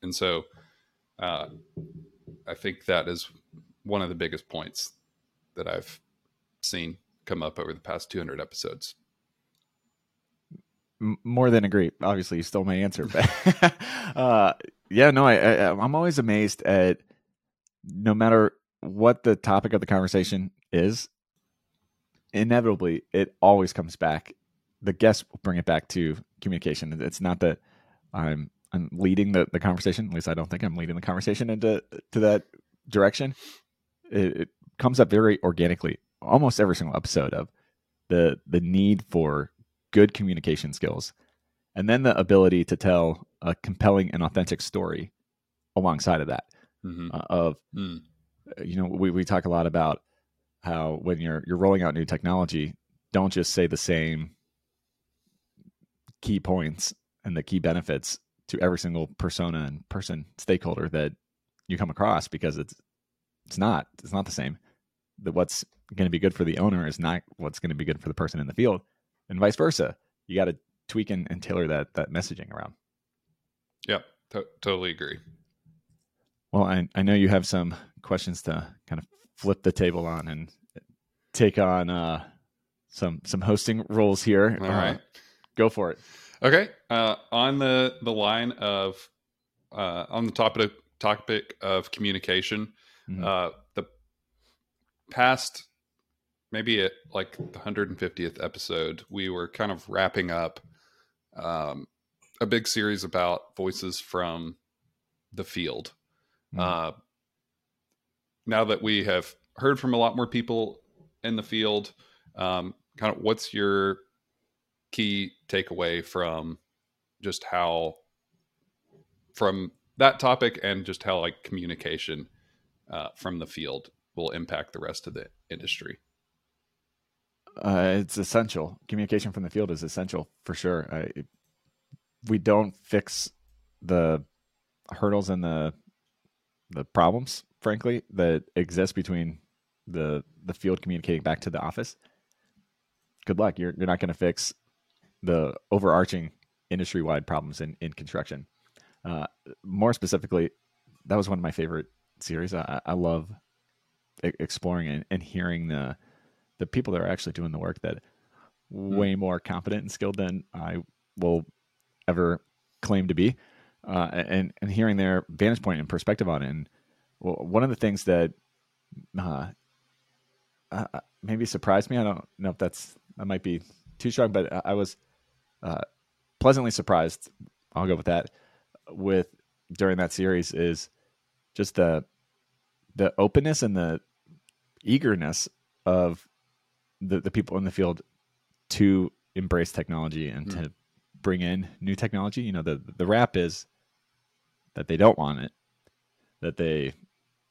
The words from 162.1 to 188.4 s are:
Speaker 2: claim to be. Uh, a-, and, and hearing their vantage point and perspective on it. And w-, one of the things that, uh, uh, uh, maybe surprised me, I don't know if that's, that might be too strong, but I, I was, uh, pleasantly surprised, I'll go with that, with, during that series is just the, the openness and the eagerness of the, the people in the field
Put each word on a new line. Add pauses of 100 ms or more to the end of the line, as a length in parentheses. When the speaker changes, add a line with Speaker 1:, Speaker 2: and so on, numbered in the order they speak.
Speaker 2:
claim
to
be. (500)
Uh,
a-, (120)
and,
and
hearing
their
vantage
point
and
perspective
on
it.
And (540)
w-,
one
of
the
things
that, (840)
uh, (1200)
uh,
uh, (220)
maybe
surprised
me,
I
don't (120)
know
if
that's, (200)
that
might
be (360)
too
strong,
but
I,
I
was, (640)
uh, (580)
pleasantly
surprised, (420)
I'll
go
with
that, (600)
with, (440)
during
that
series
is (640)
just
the, (920)
the
openness
and
the (800)
eagerness (360)
of (760)
the,
the
people
in
the
field (640)